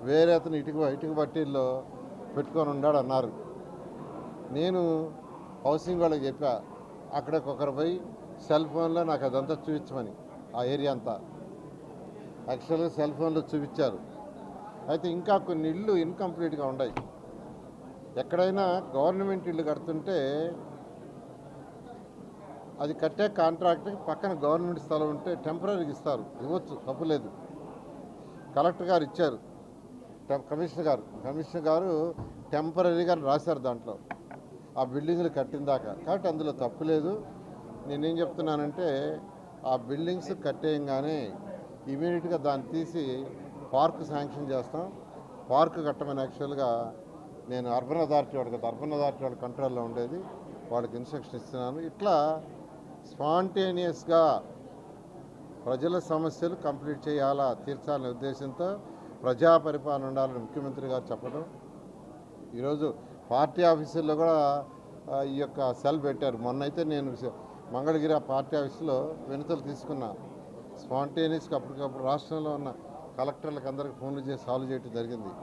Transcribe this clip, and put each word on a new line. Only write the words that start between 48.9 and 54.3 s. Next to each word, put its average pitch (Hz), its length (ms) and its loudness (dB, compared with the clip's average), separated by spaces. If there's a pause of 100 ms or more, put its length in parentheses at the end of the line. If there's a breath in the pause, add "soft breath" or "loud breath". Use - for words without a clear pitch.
అథారిటీ 139 320 0
వాళ్ళ 123 120 -2
కంట్రోల్లో 123 520 -2
ఉండేది, 120 320 -2 (520)
వాళ్ళకి 117 240 0
ఇన్‌స్ట్రక్షన్ 131 400 -6
ఇస్తున్నాను. 127 440 -4
ఇట్లా 160 640 4 (680)
స్పాంటేనియస్గా 170 1300 4 (1200)